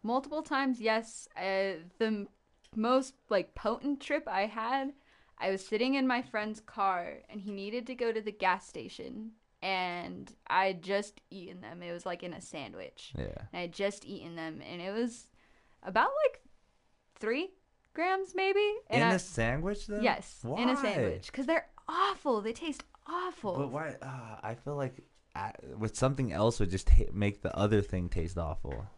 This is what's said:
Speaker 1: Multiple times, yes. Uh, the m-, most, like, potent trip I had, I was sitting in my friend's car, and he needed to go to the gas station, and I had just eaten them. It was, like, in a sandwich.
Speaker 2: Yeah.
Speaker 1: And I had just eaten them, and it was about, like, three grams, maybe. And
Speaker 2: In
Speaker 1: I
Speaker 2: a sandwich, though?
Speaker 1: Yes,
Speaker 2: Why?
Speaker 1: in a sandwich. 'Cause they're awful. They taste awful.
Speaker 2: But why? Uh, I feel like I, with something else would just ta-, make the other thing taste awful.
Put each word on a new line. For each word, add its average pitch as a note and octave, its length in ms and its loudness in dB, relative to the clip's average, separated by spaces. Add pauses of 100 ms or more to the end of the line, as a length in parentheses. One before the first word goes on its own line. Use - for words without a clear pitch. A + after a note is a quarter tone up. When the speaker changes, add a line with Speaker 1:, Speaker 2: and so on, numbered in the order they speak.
Speaker 1:
Multiple C#4 380 -2
times, C4+ 380 0
yes. A3 560 0
Uh, F#3+ 460 0 (160)
the A3+ 80 2
m-, G#3+ 220 -2 (480)
most, B3+ 380 2 (140)
like, - 280 2
potent C4+ 440 -2
trip - 280 -2
I G3 180 2
had, A#3+ 460 -2 (480)
I F#3+ 120 0
was F#3+ 120 -2
sitting B3 300 2
in C4 140 2
my B3 140 2
friend's G#3+ 360 -4
car, F#3 600 0 (100)
and G#3+ 120 -12
he G3+ 120 -8
needed G#3 340 -6
to B3+ 80 -6
go A#3+ 160 0
to A3 100 0
the G#3 120 -6
gas F#3 340 0
station, - 640 -10 (320)
and F3+ 680 -4 (160)
I F#3+ 180 4
had F#3 160 -2
just G3+ 380 -2 (100)
eaten F#3 300 -14
them. F3 240 -14
It E3+ 80 -8
was, F3 120 -10
like, F3 200 -6
in F3 80 -6
a - 80 -12
sandwich. - 760 -12
Speaker 2:
Yeah. C2 80 -4
Speaker 1:
And - 300 -12
I F3 60 -6
had F3 120 -6
just G3+ 320 -4
eaten E3+ 300 -12
them, D#3+ 340 -10
and F3 140 -10
it F#3 100 -6
was A#3 360 -4 (560)
about, A#3 260 2 (140)
like, - 160 2 (800)
three C#4 300 -2 (440)
grams, F#4 400 0
maybe. F#4+ 300 4 (260)
And - 120 4
Speaker 2:
In F3 60 6
Speaker 1:
I F#3 60 6
Speaker 2:
a F#3 60 2
sandwich, D3 680 -2
though? G#3 140 -4
Speaker 1:
Yes, - 420 0
Speaker 2:
Why? C3 180 -4
Speaker 1:
in B3 100 4
a C4 60 4
sandwich. E3 560 0
'Cause C4 140 -4
they're D#4+ 220 2 (200)
awful. D#4+ 520 0
They A3 120 -4
taste D#4 300 -6 (240)
awful. E4+ 500 -4
Speaker 2:
But C#3 140 -2
why? D3 320 -4
Uh, A#2+ 400 -12
I A2+ 140 -6
feel C#3+ 200 -8
like C3 240 -4 (360)
I, - 160 -6 (240)
with G#2 200 -2
something C3 360 2
else G#2+ 280 4
would G2 100 4
just F#2 180 2
ta-, - 240 12
make G2+ 300 0
the - 140 -4
other G#2 240 6
thing F#2 280 -2
taste E2+ 300 -2
awful. D2+ 480 -4 (120)